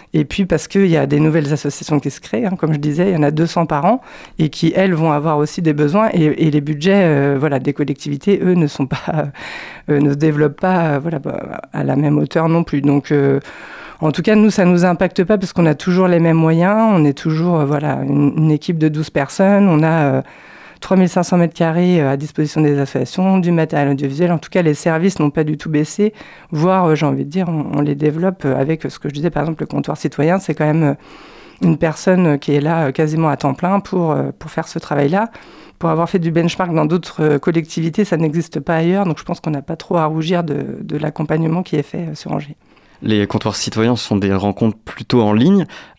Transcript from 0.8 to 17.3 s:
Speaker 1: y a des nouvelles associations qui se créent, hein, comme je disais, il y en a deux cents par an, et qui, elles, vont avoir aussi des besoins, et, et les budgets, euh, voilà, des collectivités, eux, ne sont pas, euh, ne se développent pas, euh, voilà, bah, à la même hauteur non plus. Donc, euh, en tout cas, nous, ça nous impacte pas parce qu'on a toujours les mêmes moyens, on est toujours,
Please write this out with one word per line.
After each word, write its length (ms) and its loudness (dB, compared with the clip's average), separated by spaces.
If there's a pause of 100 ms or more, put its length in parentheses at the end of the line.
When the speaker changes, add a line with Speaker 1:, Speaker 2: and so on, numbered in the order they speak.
Speaker 1:
y 100 4
a 100 2
des 120 2
nouvelles 340 2
associations 460 -2
qui 100 -4
se 120 -10
créent, 260 -4
hein, 100 -2
comme 160 -2
je 60 0
disais, 320 0
il 40 2
y 20 0
en 80 2
a 80 2
deux 140 0
cents 200 -2
par 180 -2
an, 160 2 (380)
et 100 0
qui, 280 -2
elles, 180 2
vont 160 0
avoir 280 0
aussi 220 -2
des 120 2
besoins, 400 2
et, 340 2
et 60 0
les 80 2
budgets, 420 2
euh, 340 2
voilà, 220 0
des 140 -2
collectivités, 680 -2
eux, 140 2
ne 140 4
sont 180 -4
pas, 460 -4 (580)
euh, 80 2
ne 120 2
se 40 0
développent 460 0
pas, 240 2
euh, 160 0
voilà, 180 -4
bah, 440 -10 (100)
à 100 -6
la 140 0
même 200 2
hauteur 320 0
non 140 2
plus. 180 -2
Donc, 300 0
euh, 300 2 (600)
en 120 0
tout 100 -4
cas, 140 4
nous, 140 6
ça 140 2
nous 200 4
impacte 400 2
pas 120 2
parce 160 -4
qu'on 140 2
a 80 4
toujours 320 2
les 140 4
mêmes 160 4
moyens, 560 4
on 120 4
est 140 2
toujours, 400 0